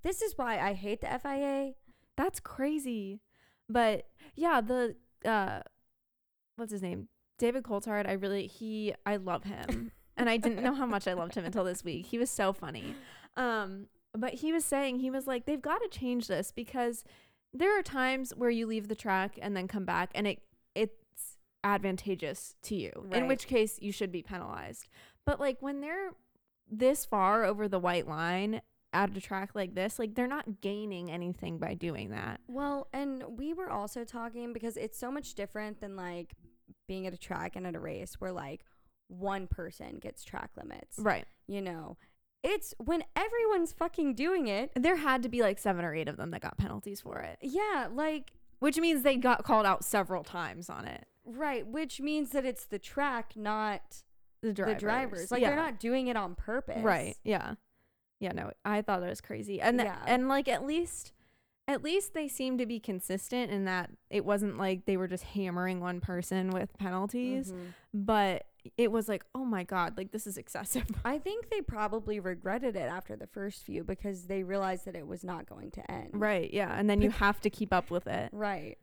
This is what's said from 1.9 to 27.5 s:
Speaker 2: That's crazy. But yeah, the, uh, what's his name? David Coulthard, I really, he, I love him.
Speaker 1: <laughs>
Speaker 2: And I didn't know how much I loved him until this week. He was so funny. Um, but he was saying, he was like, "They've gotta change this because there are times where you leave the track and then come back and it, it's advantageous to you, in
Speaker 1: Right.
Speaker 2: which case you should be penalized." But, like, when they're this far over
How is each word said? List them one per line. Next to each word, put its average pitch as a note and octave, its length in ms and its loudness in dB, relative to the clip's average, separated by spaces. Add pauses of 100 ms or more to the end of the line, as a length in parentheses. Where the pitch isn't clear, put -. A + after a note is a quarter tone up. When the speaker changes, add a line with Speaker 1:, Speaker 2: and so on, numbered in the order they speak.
Speaker 2:
That's F#4 240 0
crazy. B3 800 -2 (480)
But A3+ 380 4 (280)
yeah, D#4 260 6
the, A#3+ 360 2 (280)
uh, G3 360 2 (960)
what's A3+ 160 -8
his G3 100 -2
name? F#3 260 -4 (300)
David A#3+ 260 4
Coulthard, G#3 440 0
I - 40 2
really, G3 340 0
he, G#3+ 480 -4 (120)
I G#3 100 2
love F#3 280 -2
him. A3+ 520 -4
Speaker 1:
<laughs> - 60 -20 (180)
Speaker 2:
And A#3+ 80 6
I A3+ 80 6
didn't A#3 280 2
know B3+ 100 4
how C4+ 100 0
much G#3+ 220 0
I F#3 60 2
loved F3 240 -2
him F#3 80 -2
until F#3 180 0
this F3+ 220 -2
week. E3+ 220 -4
He A#3 120 -2
was B3 100 2
so G3 240 2
funny. G3 440 -6 (400)
Um, G#3 500 -2 (280)
but A3 200 -2
he D4+ 180 0
was E4 120 4
saying, C4+ 340 2
he B3+ 140 0
was C4+ 160 -2
like, B3 180 -2
"They've C#4+ 160 0
gotta G4 260 0
change B3 380 0
this F#3 240 0
because A#3+ 540 -2 (500)
there F#4+ 240 6
are F#4 60 2
times C4 500 0
where A#3+ 160 4
you A3+ 160 2
leave A3 220 -2
the G#3+ 80 -2
track F#3+ 440 2
and G3+ 160 -2
then F#3 120 -2
come G3 160 -2
back F3 320 2
and G#3 100 2
it, - 160 -2 (320)
it's - 640 -4 (260)
advantageous F#3+ 1000 0
to - 120 -4
you, B2 160 -2 (220)
in A#3 80 6
Speaker 1:
Right. B3+ 80 0
Speaker 2:
which C4+ 180 2
case A3 340 4
you G3+ 120 -4
should G3 180 -2
be F3 120 -4
penalized." - 680 -10 (360)
But, D4 140 2
like, C4+ 220 0
when C#4 220 -4
they're F4+ 320 -6 (540)
this B3+ 380 4
far G#3 380 4
over G#3 240 2